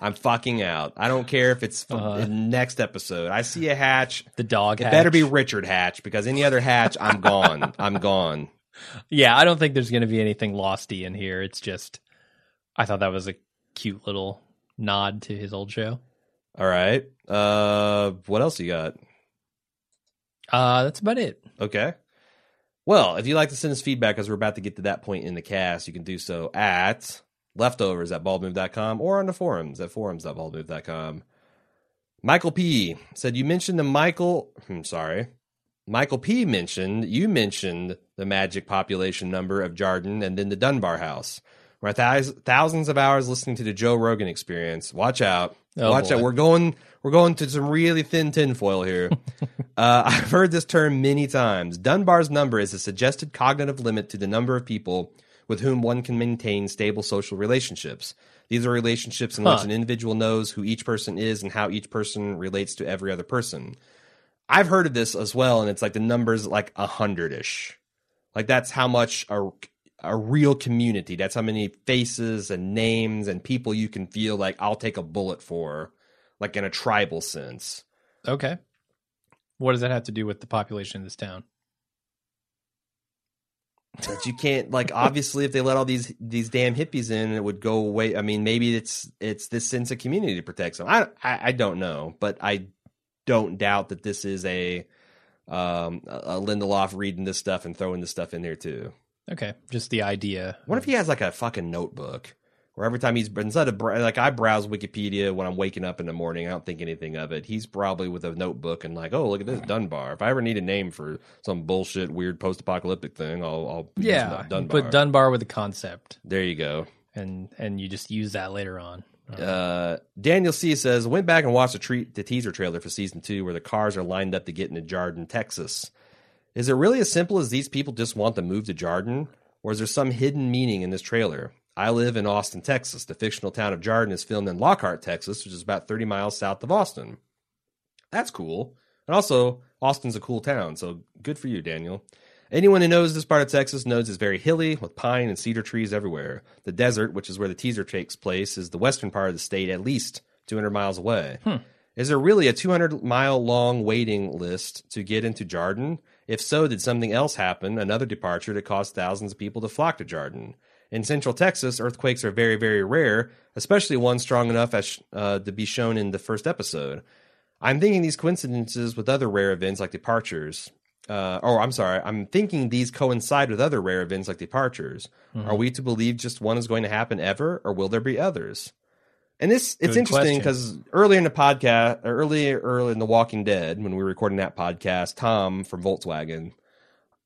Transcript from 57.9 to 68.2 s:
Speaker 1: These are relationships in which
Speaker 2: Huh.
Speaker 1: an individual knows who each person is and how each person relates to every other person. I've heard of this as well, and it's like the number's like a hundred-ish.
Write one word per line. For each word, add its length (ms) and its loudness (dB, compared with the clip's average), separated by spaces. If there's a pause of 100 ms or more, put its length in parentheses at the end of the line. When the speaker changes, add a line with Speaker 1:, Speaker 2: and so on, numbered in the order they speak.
Speaker 1:
These 160 0
are 40 2
relationships 680 -2
in 60 0
which 160 6
Speaker 2:
Huh. 40 -2
Speaker 1:
an 60 -2
individual 440 -2
knows 360 2
who 120 -8
each 220 -4
person 320 -4
is 260 -2
and 100 -6
how 180 0
each 180 -6
person 480 -4
relates 400 -4
to 100 -6
every 240 -4
other 120 -4
person. 520 -4 (720)
I've 220 8
heard 180 4
of 60 -2
this 220 0
as 200 -4
well, 280 4
and 80 0
it's 100 -4
like 140 0
the 60 -2
number's 460 2
like 300 0
a 100 -2
hundred-ish. 920 -4 (560)